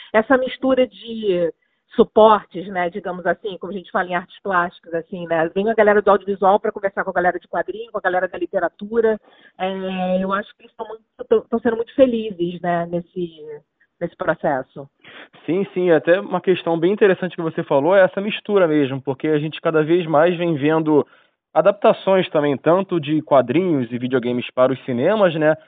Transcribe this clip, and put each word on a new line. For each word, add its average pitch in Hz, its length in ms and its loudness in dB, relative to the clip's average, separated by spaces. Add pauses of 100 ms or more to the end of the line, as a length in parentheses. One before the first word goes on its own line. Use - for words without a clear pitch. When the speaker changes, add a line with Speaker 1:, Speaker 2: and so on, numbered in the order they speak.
(140)
Speaker 1:
Essa 254 240 4
mistura 254 500 0
de 202 640 -4 (440)
suportes, 214 720 4
né, 180 240 -4
digamos 180 340 -8
assim, 180 320 -4
como 190 160 -12
a - 20 -8
gente 175 160 -12
fala 185 160 -2
em 180 80 -4
artes 180 280 -8
plásticas, 180 500 -4
assim, 170 320 -8
né, 165 280 0
vem 196 160 -2
a 226 40 2
galera 208 260 4
do 202 120 4
audiovisual 196 480 2
pra 214 120 -6
conversar 196 320 -6
com 185 60 -12
a 180 40 -6
galera 180 260 0
de - 80 -20
quadrinho, 196 440 -8
com 202 60 -8
a - 40 -10
galera 185 260 -2
da 180 100 -10
literatura, 208 840 -2 (380)
é, 190 680 -4
eu 190 80 -4
acho 202 240 -6
que - 60 -20
eles - 160 -20
tão 220 100 -12
muito, 220 160 -18 (240)
tão, 220 140 2
tão 226 180 -4
sendo 226 160 -2
muito - 200 -6
felizes, 208 680 0
né, 170 240 -2
nesse, 170 580 -8 (560)
nesse 170 160 -8
processo. 151 720 -4 (580)
Speaker 2:
Sim, 185 280 -2
sim, 180 160 0
até 170 300 4
uma 190 200 -4
questão 170 400 0
bem 175 140 2
interessante 185 420 0
que 175 60 -10
você 160 220 -4
falou 156 320 2
é 196 60 6
essa 185 200 2
mistura 202 460 0
mesmo, 139 340 0
porque 139 260 -6
a 156 120 0
gente 151 200 -8
cada 156 240 0
vez 170 220 0
mais 160 320 2
vem 170 180 -2
vendo 151 500 2 (460)
adaptações 190 760 2
também, 147 260 0
tanto 175 440 0
de 151 240 -2
quadrinhos 139 680 0
e 123 60 -6
videogames 123 540 -4
para 127 200 2
os 131 140 -10
cinemas, 170 480 0
né, 156 240 0 (100)